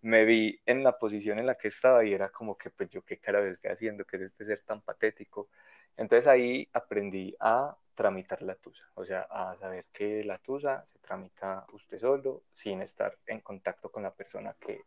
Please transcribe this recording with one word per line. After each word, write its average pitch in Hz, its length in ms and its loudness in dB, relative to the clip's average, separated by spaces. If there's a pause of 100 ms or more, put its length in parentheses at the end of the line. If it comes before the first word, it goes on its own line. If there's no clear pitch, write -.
me 113 220 8
vi 110 420 4
en 131 180 2
la 127 140 4
posición 107 400 -2
en 120 80 -2
la 131 100 0
que 107 120 -6
estaba 123 360 6
y 104 80 2
era 98 180 0
como 107 280 -10
que, - 120 -12
pues, 95 200 -8
yo - 140 -12
qué - 140 -12
carajo 101 280 0
estoy 95 240 -8
haciendo, 104 340 -6
qué - 120 -10
es 95 60 -6
este 95 220 -14
ser 104 220 -6
tan 104 160 -8
patético. - 640 -4 (480)
Entonces 117 300 4
ahí 127 460 4
aprendí 98 680 -4
a 127 360 2 (180)
tramitar 95 480 -2
la 92 120 -8
tusa, - 300 -20 (100)
o 92 100 -12
sea, 92 260 -6
a 92 280 -8
saber 92 340 -12
que 104 320 -4
la 95 140 -8
tusa 139 480 -6
se - 140 -20
tramita 95 720 -10
usted - 260 -16
solo, 131 440 -2 (120)
sin 95 260 -8
estar 101 360 -6 (100)
en 110 140 -10
contacto 98 500 -10
con 107 120 -10
la 95 80 -6
persona - 480 -14
que - 280 -12